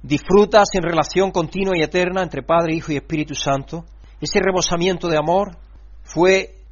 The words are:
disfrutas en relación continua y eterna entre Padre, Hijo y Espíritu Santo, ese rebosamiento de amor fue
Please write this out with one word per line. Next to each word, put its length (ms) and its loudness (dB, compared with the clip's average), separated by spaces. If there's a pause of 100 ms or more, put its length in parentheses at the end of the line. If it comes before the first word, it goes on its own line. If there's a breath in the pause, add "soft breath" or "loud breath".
disfrutas 680 4
en 100 0
relación 480 0
continua 440 -2
y 60 0
eterna 400 -2
entre 220 -6
Padre, 320 0
Hijo 160 -6
y 60 -2
Espíritu 360 -4
Santo, 520 -4 (360 soft breath)
ese 180 -2
rebosamiento 680 0
de 100 0
amor 400 0 (460)
fue 560 0 (120)